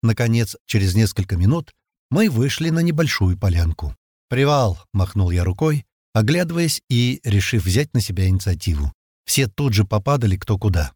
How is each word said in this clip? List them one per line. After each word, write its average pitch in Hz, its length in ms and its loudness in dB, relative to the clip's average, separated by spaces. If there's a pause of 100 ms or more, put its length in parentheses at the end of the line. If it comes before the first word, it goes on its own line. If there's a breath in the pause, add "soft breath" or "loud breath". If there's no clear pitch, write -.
Наконец, 113 540 0 (100)
через 98 300 0
несколько 98 420 0
минут 131 360 0 (360)
мы 202 200 2
вышли 139 400 0
на 165 100 0
небольшую 151 580 0
полянку. 82 580 -2 (340)
«Привал!» — 131 500 2 (140)
махнул 92 380 0
я 87 120 0
рукой, 139 420 -2 (280)
оглядываясь 165 760 0
и 123 340 0
решив 101 420 0
взять 117 280 -2
на 120 80 0
себя 95 260 -2
инициативу. 87 680 -2 (320)
Все 135 220 0
тут 131 260 -2
же 104 120 4
попадали 110 520 0
кто 101 200 -2
куда. 87 380 0